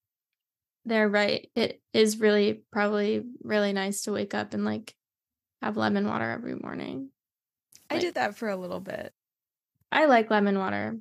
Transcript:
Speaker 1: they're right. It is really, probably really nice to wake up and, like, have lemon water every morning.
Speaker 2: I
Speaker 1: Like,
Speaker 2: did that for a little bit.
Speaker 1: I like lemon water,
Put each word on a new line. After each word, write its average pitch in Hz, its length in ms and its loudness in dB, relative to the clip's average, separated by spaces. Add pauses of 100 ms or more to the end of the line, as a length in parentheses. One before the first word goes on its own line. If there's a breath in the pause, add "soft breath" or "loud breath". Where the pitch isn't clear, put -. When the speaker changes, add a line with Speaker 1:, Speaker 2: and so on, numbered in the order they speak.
(840)
Speaker 1:
they're 220 240 2
right. 208 460 2
It - 280 -2 (100)
is 220 260 4
really, 208 440 4 (100)
probably 208 500 0 (200)
really 208 300 0
nice 196 300 -4
to 214 100 -4
wake 202 220 -4
up 208 200 -4
and, 208 100 -2
like, 214 300 -6 (680)
have 214 160 -4
lemon 208 300 0
water - 240 -4
every - 240 -8
morning. - 560 -10 (800)
Speaker 2:
I 285 40 -4
Speaker 1:
Like, 339 80 0
Speaker 2:
did 349 120 -2
that 220 220 -4
for 226 120 -6
a 196 80 -4
little 185 240 -8
bit. - 320 -10 (760)
Speaker 1:
I 311 160 4
like 226 240 6
lemon 202 280 2
water, 202 420 -4